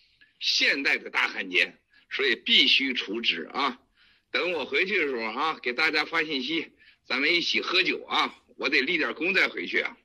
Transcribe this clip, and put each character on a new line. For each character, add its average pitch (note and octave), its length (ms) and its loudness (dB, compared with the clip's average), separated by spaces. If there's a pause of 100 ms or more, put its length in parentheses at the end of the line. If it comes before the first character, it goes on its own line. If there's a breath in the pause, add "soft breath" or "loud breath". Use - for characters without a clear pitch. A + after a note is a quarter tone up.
(400 soft breath)
现 F#3+ 420 2
代 C#3+ 160 2
的 - 120 -14
大 B2+ 180 0
汉 G2 220 -8
奸， F2+ 280 2 (320 soft breath)
所 - 160 -2
以 A3 100 2
必 G3+ 300 4
须 C3 280 2
除 A2+ 280 -4
之 B2 320 -2
啊。 C3 240 -2 (540 soft breath)
等 E3 220 0
我 C#3 120 -4
回 D#3 200 0
去 G3 120 0
的 D3+ 100 0
时 C3+ 80 -4
候 A2+ 60 -6
啊， C3 400 -2
给 B2 120 -4
大 D#3 180 2
家 D3+ 140 0
发 D#3+ 180 0
信 C#3+ 180 -4
息， D#3 300 -4 (340 soft breath)
咱 B2 140 -2
们 D#3 160 2
一 E3+ 60 2
起 A2 200 0
喝 F3+ 220 2
酒 C3+ 220 -2
啊， C3+ 280 0 (240)
我 C3 120 -2
得 C#3+ 120 4
立 E3 160 0
点 A#2+ 160 0
功 F3+ 220 -2
再 D#3 120 4
回 - 200 -8
去 - 140 0
啊。 - 240 -6